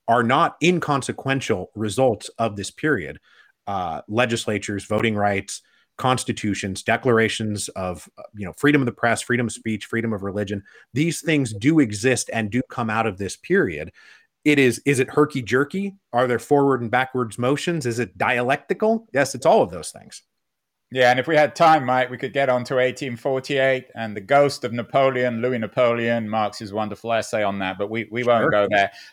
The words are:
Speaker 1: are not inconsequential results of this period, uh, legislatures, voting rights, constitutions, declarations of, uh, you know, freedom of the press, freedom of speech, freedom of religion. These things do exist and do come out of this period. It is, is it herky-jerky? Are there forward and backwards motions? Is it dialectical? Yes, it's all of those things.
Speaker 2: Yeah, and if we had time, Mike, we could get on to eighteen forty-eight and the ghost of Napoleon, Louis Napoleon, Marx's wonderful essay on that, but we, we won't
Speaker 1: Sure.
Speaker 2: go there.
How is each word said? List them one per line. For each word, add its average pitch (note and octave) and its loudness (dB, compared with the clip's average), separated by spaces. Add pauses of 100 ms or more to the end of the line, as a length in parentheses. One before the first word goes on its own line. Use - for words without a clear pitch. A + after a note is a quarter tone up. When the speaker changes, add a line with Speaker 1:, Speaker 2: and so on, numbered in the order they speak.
Speaker 1:
are A#2 4
not C#3 2
inconsequential C3+ -2
results A2 0 (100)
of A2 -2
this G2 -10
period, F#2 -4 (460)
uh, F2+ -6
legislatures, G#2+ -2
voting G#2+ -2
rights, G2+ -2 (340)
constitutions, G#2 -4
declarations A2 0
of, F#2 -10
uh, - -20 (100)
you G2+ -10
know, E2 -12
freedom C#3+ 2
of B2+ 0
the A#2+ -2
press, A2+ 0
freedom A#2+ -2
of G#2+ -6
speech, A2 -8
freedom A2+ -4
of F#2+ -6
religion. G2 -4 (300)
These D3+ -2
things C#3 0
do C#3 2
exist A2+ 0
and A2 -2
do A#2+ -2
come A#2 -4
out A2+ 0
of G2 -4
this G2 -8
period. F2+ -2 (520)
It D3 4
is, B2+ 4
is C#3 2
it C3 0
herky-jerky? C#3+ 0 (160)
Are B2 2
there A#2+ 0
forward C#3 2
and A#2 -6
backwards B2+ -2
motions? C#3+ -2
Is A#2 -2
it G#2 -6
dialectical? C3 0
Yes, C3+ 0
it's B2 -6
all F#3+ 6
of F#2+ 0
those E2 -12
things. - -20 (680)
Speaker 2:
Yeah, B2+ 6
and C3 4
if B2+ -2
we D#3+ 2
had D3+ 4
time, D#3+ 6
Mike, B2+ 0
we B2 -10
could A#2 -6
get C#3 2
on B2 2
to B2 -2
eighteen B2+ -2
forty-eight C3 0
and A2 -8
the G#2 -8
ghost C#3 2
of A2+ -6
Napoleon, B2 0
Louis B2 0
Napoleon, A#2 0
Marx's G#2+ -4
wonderful G#2+ -4
essay A2 -2
on G2 -2
that, F#2+ -4
but G2+ -4
we, A2+ -6
we A#2+ -4
won't A#2 4
Speaker 1:
Sure. D3+ 2
Speaker 2:
go G#2 2
there. G2 4 (220)